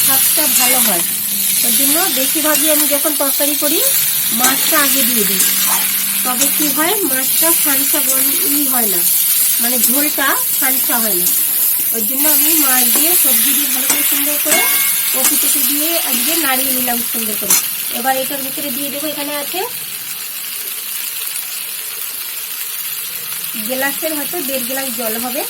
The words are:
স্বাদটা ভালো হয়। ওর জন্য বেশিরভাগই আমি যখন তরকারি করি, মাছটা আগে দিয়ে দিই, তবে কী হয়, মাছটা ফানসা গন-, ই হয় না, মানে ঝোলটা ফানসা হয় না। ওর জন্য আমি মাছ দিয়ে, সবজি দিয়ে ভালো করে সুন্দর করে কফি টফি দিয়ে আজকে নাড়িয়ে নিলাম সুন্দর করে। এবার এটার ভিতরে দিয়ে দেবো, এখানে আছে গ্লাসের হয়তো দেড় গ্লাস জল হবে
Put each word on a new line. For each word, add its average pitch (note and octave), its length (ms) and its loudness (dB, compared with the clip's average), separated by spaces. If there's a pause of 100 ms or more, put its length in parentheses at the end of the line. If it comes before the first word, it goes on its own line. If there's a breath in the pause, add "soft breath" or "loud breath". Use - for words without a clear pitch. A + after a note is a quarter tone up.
স্বাদটা D4 400 2 (160)
ভালো B3+ 280 4
হয়। F3 160 2 (600)
ওর - 140 2
জন্য C#4 160 2 (220)
বেশিরভাগই D4 580 2
আমি D4 180 2
যখন C#4+ 180 2 (100)
তরকারি C#4+ 420 0
করি, D4+ 160 2 (600)
মাছটা C4 360 2 (100)
আগে C4+ 240 2
দিয়ে A#3 200 2
দিই, F#3+ 140 2 (840)
তবে B3+ 200 2 (120)
কী D4+ 100 2 (100)
হয়, E4 160 2 (180)
মাছটা C4 360 2 (160)
ফানসা C#4 440 2
গন-, C4+ 320 2 (160)
ই - 20 2 (140)
হয় A#3+ 220 2
না, F3 80 0 (600)
মানে B3 160 0 (100)
ঝোলটা C#4+ 400 2 (320)
ফানসা C4 440 0
হয় G3+ 180 0
না। F3+ 60 0 (680)
ওর A3 140 -2
জন্য C4+ 160 0 (120)
আমি D4 140 2 (140)
মাছ B3+ 180 2 (120)
দিয়ে, D4+ 160 4 (120)
সবজি B3+ 340 4
দিয়ে C#4+ 160 0
ভালো C4 180 -2
করে D4 200 0
সুন্দর D4 240 0 (100)
করে D#4 160 2 (520)
কফি C4 280 0
টফি C#4 280 2
দিয়ে D4 200 0 (200)
আজকে B3 240 0 (120)
নাড়িয়ে C4 320 0
নিলাম B3 220 -2 (120)
সুন্দর A3 300 -4
করে। G3+ 140 2 (440)
এবার C4 220 2
এটার C4+ 240 -4
ভিতরে C#4+ 320 -6
দিয়ে C#4+ 160 -4
দেবো, C#4+ 200 -6
এখানে D4 280 -6
আছে F4 180 -6 (4000)
গ্লাসের C#4 500 -2
হয়তো D4 200 -4 (100)
দেড় C4 220 -2
গ্লাস C4+ 180 -4 (120)
জল A3 160 -2 (100)
হবে B3+ 240 -2